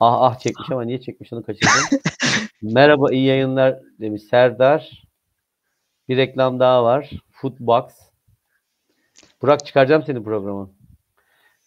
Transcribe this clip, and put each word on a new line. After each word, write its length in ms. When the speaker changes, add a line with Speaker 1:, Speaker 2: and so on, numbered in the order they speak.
Speaker 1:
ah 220
ah 160
çekmiş 320
ama 140
niye 160
çekmiş 320
onu 100
kaçırdım. 580
Speaker 2:
<laughs> 400
Speaker 1:
"Merhaba, 500
iyi 140
yayınlar." 520
demiş 220
Serdar. 800
Bir 80
reklam 440
daha 240
var. 260
Foodbox. 520
Burak, 240
çıkaracağım 400
seni 180
programa. 460